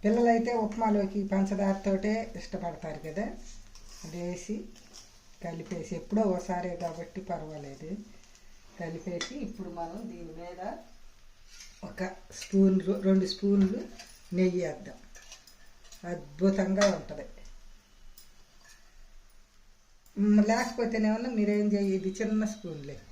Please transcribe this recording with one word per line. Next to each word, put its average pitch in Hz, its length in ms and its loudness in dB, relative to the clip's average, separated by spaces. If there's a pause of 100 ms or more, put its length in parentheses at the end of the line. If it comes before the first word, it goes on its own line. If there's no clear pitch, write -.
పిల్లలైతే 233 500 4
ఉప్మాలోకి 208 680 2
పంచదారతోటే 196 1120 0
ఇష్టపడతారు 165 720 -8
కదా, 190 180 -4 (800)
అది 165 140 -10
వేసి 180 460 -6 (800)
కలిపేసి 165 520 -8
ఎప్పుడో 208 260 0
ఒకసారే 180 540 0
కాబట్టి 170 460 -8
పర్వాలేదు. 156 760 -8 (840)
కలిపేసి 170 560 -8
ఇప్పుడు 196 340 -8
మనం 170 360 -8
దీని 170 360 -12
మీద 180 200 -12 (1200)
ఒక 190 260 -6 (240)
స్పూన్, 190 480 4
రు-, 196 200 0
రెండు 190 240 6
స్పూన్లు 202 540 4 (540)
నెయ్యి 180 320 4
వేద్దాం. - 300 -8 (1080)
అద్భుతంగా 190 840 2
ఉంటది. 156 380 -2 (3000)
మ్, 208 280 8
లేకపోతేనేమన్నా 226 840 2
మీరేం 208 440 2
చేయ-, 196 220 4
ఇది 190 260 -2
చిన్న 214 240 2
స్పూన్లే. 143 520 -8 (140)